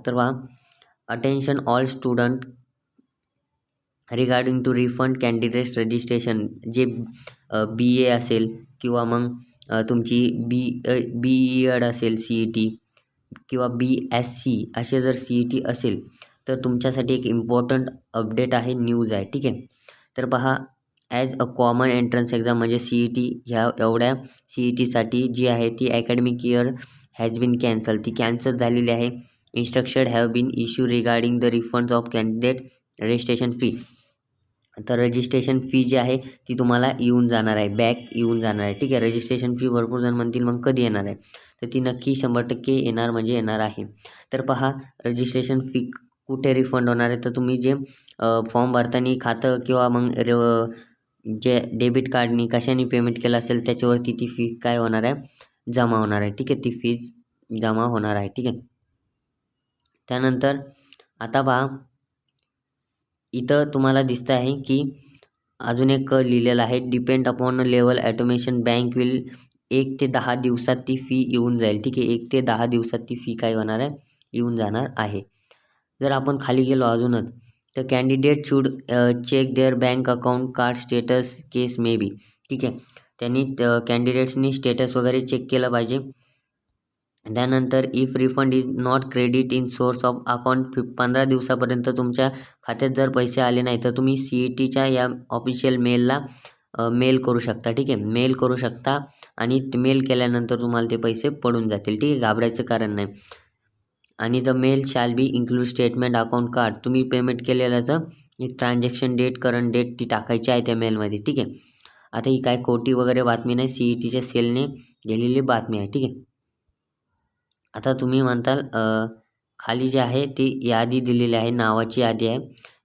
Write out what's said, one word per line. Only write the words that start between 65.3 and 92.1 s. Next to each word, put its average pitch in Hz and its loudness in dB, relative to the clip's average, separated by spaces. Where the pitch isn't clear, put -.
अजून 123 2
एक 135 2
लिहिलेलं 123 4
आहे, 123 0
"Depend 127 0
upon 127 0
level 123 4
automation 120 0
bank 120 2
will", 127 2
एक 135 0
ते 139 2
दहा 123 0
दिवसात 123 0
ती 131 -2
फी 127 0
येऊन 120 2
जाईल, 107 2
ठीक 131 -2
आहे? 123 2
एक 117 0
ते 131 2
दहा 120 0
दिवसात 117 -2
ती 123 -10
फी 117 -8
काय 113 0
होणार 110 -2
आहे, 139 -2
येऊन 120 -2
जाणार 113 -2
आहे. 104 -4
जर 139 0
आपण 139 0
खाली 131 2
गेलो 127 2
अजूनच, 117 2
तर 131 -2
"Candidate 135 2
should, 131 0
अ, 123 6
check 123 0
their 131 2
bank 127 2
account 127 0
card 127 -2
status 123 0
case 123 -2
may 117 2
be", 98 -2
ठीक 131 -4
आहे? 117 -4
त्यांनी, 131 -2
अ, 120 4
कॅन्डिडेट्सनी 127 2
स्टेटस 127 -2
वगैरे 127 2
चेक 127 -4
केलं 127 0
पाहिजे. 120 0
त्यानंतर, 131 2
"If 131 0
refund 131 2
is 127 2
not 127 0
credit 127 2
in 127 2
source 123 0
of 123 2
account", 123 0
फि-, 123 -2
पंधरा 127 2
दिवसापर्यंत 127 0
तुमच्या 127 2